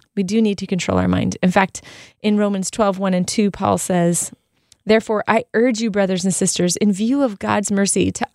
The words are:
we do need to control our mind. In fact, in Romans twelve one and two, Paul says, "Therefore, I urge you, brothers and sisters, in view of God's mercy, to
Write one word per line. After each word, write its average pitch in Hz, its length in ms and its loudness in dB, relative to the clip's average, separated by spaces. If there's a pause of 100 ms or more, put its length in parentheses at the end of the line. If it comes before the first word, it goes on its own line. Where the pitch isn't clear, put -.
(160)
we 202 80 0
do 208 180 0
need 202 160 0
to 196 80 -10
control 185 320 0
our 185 80 0
mind. 180 340 0
In 180 120 4
fact, 190 300 0 (380)
in 208 160 0
Romans 202 320 0
twelve 202 300 0
one 190 160 0
and 180 140 0
two, 202 240 0
Paul 196 260 0
says, 175 540 0 (520)
"Therefore, 220 440 2
I 220 160 2 (100)
urge 226 260 2
you, 233 80 -2
brothers 190 360 0
and 190 100 0
sisters, 180 420 0
in 208 160 2
view 226 300 0
of 220 160 -2
God's 208 320 -2
mercy, 196 400 0
to - 240 -6